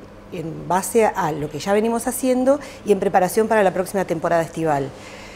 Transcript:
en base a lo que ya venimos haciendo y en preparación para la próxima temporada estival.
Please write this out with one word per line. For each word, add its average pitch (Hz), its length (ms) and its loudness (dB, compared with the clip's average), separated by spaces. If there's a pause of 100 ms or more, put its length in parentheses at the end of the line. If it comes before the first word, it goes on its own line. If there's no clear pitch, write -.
(320)
en 156 360 -10
base 190 360 2
a 180 280 0
lo 147 180 -4
que 147 80 -8
ya 196 160 0
venimos 226 320 0
haciendo 254 540 2 (260)
y 202 60 4
en 190 60 4
preparación 190 480 2
para 220 160 4
la 185 120 4
próxima 185 320 -2
temporada 165 340 0
estival. 151 480 -2 (480)